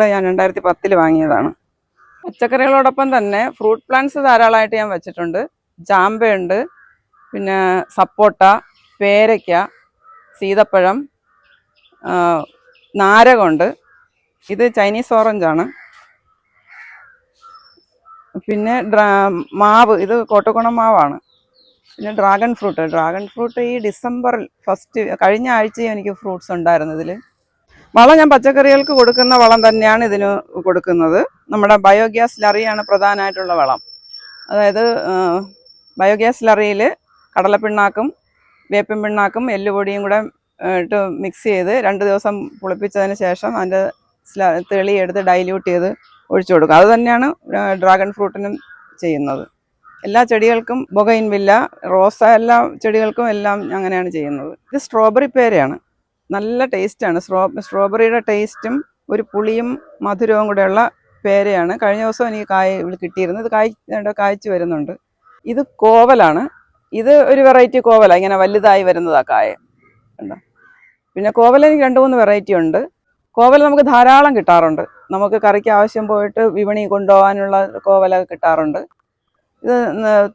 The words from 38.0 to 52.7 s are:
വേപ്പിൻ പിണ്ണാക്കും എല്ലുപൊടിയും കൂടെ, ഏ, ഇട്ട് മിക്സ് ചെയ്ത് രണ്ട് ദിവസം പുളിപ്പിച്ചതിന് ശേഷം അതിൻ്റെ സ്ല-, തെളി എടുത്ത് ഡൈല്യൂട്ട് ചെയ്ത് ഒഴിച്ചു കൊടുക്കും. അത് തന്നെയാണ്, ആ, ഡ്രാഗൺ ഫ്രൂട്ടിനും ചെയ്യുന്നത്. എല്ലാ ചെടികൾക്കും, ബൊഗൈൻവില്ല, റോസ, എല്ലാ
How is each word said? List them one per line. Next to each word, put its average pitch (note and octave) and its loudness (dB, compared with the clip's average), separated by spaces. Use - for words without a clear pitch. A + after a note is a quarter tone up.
വേപ്പിൻ G#3 -4
പിണ്ണാക്കും G#3 -2
എല്ലുപൊടിയും G3+ -4
കൂടെ, G3+ -2
ഏ, - -10
ഇട്ട് F3+ -4
മിക്സ് - -12
ചെയ്ത് G3 -2
രണ്ട് G3 -2
ദിവസം G3+ -2
പുളിപ്പിച്ചതിന് G3 -6
ശേഷം G3 -6
അതിൻ്റെ F#3+ -4
സ്ല-, F3+ -2
തെളി G3 -2
എടുത്ത് F#3+ -2
ഡൈല്യൂട്ട് F#3 -2
ചെയ്ത് F3 -2
ഒഴിച്ചു F#3 -2
കൊടുക്കും. D#3 4
അത് F#3+ 8
തന്നെയാണ്, A#3+ 0
ആ, G3+ -4
ഡ്രാഗൺ F#3+ 0
ഫ്രൂട്ടിനും G3+ -8
ചെയ്യുന്നത്. C#3+ -6
എല്ലാ G#3 0
ചെടികൾക്കും, A#3 -2
ബൊഗൈൻവില്ല, G#3 0
റോസ, F#3+ 0
എല്ലാ A3+ 4